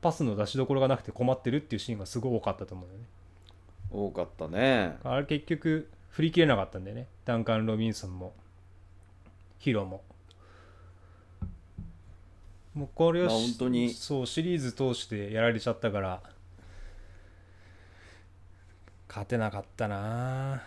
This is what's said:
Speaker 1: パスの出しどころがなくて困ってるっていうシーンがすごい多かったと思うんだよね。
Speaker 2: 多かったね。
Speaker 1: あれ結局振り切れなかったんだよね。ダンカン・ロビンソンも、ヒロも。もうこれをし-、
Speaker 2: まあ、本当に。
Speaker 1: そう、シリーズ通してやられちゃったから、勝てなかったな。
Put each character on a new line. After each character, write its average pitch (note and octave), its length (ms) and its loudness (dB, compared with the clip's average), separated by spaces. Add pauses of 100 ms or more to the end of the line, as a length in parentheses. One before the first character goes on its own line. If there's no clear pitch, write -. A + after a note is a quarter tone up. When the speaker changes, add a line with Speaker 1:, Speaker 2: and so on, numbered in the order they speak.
Speaker 1:
パ E3 120 4
ス D#3+ 120 0
の A2 100 2
出 G#2 120 2
し - 100 -4
ど C3 100 2
こ C#3 80 2
ろ C3+ 60 4
が C3 80 6
な C3+ 80 6
く - 60 -8
て - 100 -10
困 B2 200 2
っ B2+ 80 0
て A#2+ 100 0
る C#3 80 2
っ - 20 2
て B2 160 -4
い - 20 -2
う - 20 -2
シ A#2+ 120 -6
ー G#2+ 40 -2
ン - 20 -8
が G2 80 -6
す - 120 -4
ご B2 120 0
い A#2 60 2
多 A2+ 40 2
か G2+ 120 0
っ - 40 -4
た - 100 -8
と - 80 -12
思 F2+ 100 -12
う - 20 -16
ん - 20 -18
だ F#2 60 -18
よ G2+ 60 -14
ね。 A#2 60 -16 (840)
Speaker 2:
多 G2+ 200 -2
か F2 120 -4
っ E2 140 -2
た D#2 120 -6
ね。 G2+ 560 2
Speaker 1:
あ B2+ 160 0
れ C#3 60 -4
結 D3 200 -2
局 D#3 440 0 (180)
振 - 140 -2
り D#3+ 100 2
切 E3+ 80 6
れ E3 60 10
な B2+ 100 6
か G2 80 2
っ - 60 -8
た G2 80 -8
ん F2+ 60 -8
だ G2 60 -10
よ A2+ 60 -8
ね。 B2+ 100 -8 (200)
ダ A#2+ 100 2
ン A2+ 80 2
カ A2 120 4
ン・ A2 100 2
ロ A2 100 2
ビ A2 100 2
ン G#2+ 80 0
ソ - 140 -8
ン F#2 100 -8
も、 F#2 160 -12 (1200)
ヒ C#3 140 2
ロ G2+ 120 2
も。 F#2 180 -10 (2750)
も C#3+ 120 -6
う - 80 -14
こ E3 180 4
れ F3 100 4
を F3+ 60 4
し-、 A2+ 40 4
Speaker 2:
ま A2+ 60 4
あ、 - 20 4
本 A#2+ 180 2
当 B2+ 100 2
に。 A#2+ 220 2
Speaker 1:
そ C3 320 -2
う、 B2 40 -2
シ - 160 -2
リ F3 140 2
ー - 20 0
ズ B2+ 140 -2
通 B2+ 220 2
し - 120 -6
て G#2 240 -4
や A2 120 2
ら A#2 100 6
れ A2 80 0
ち - 80 -2
ゃ A#2 40 2
っ A2 60 -2
た G#2+ 140 0
か G2+ 80 0
ら、 F#2 220 -4 (2750)
勝 G#2 180 -8
て B2 100 -2
な A2 140 0
か G2 100 -6
っ - 40 -12 (120)
た A2 120 -2
な。 B2 800 -4